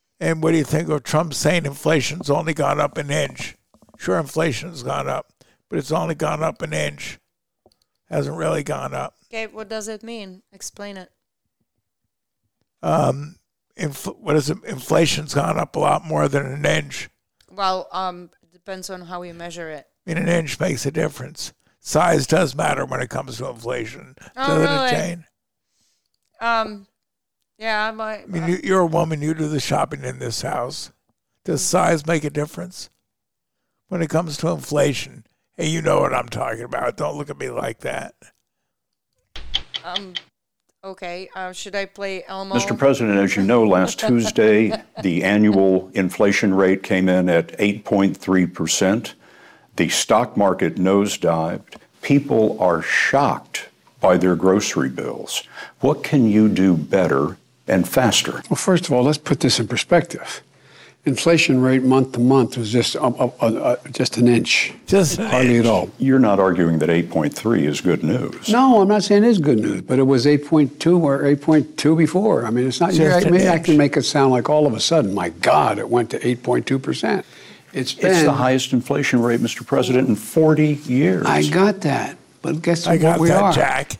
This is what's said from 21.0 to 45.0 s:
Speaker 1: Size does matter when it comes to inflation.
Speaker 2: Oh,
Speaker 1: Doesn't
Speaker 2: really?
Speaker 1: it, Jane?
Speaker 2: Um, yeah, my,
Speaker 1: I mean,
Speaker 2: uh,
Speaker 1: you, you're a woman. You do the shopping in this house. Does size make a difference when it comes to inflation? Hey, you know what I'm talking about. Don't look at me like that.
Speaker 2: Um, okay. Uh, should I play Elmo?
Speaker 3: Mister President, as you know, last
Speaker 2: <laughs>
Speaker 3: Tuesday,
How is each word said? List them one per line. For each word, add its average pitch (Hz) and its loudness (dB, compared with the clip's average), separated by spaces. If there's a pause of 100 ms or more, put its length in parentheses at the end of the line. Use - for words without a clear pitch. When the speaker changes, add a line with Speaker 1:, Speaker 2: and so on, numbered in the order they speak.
Speaker 1:
Size 156 2
does 147 0
matter 143 -2
when 131 -6
it 127 -8
comes 131 -10
to 131 -10
inflation. 120 -10 (220)
Speaker 2:
Oh, 269 -4
Speaker 1:
Doesn't - 2 (140)
Speaker 2:
really? 262 0
Speaker 1:
it, 247 0
Jane? 175 -4 (1160)
Speaker 2:
Um, 220 -4 (720)
yeah, 214 -4
my, 220 -10
Speaker 1:
I - -20
mean, 170 -6
Speaker 2:
uh, 165 -4
Speaker 1:
you, 180 -2
you're 190 2
a 175 4
woman. 160 -2
You 156 -2
do 156 -4
the 151 -2
shopping 147 -4
in 127 -10
this 123 -8
house. 131 -8 (540)
Does 147 -4
size 170 0
make 160 -2
a 151 -6
difference 151 -10 (1000)
when - -6
it 156 -2
comes 156 -2
to 160 -2
inflation? 139 -4 (300)
Hey, 170 -6
you 160 -4
know 147 0
what 131 0
I'm 123 -4
talking 117 -8
about. 123 -6
Don't 147 -8
look 147 -12
at 143 -14
me 131 -10
like 120 -8
that. 135 -10 (1700)
Speaker 2:
Um, 185 -12 (680)
okay. 185 -14
Uh, 185 -10
should 185 -14
I 196 -6
play 190 -10
Elmo? 196 -8
Speaker 3:
Mister 202 -2
President, 120 2
as 98 0
you 101 0
know, 113 4
last 92 2
Speaker 2:
<laughs> - -2
Speaker 3:
Tuesday, 110 2 (280)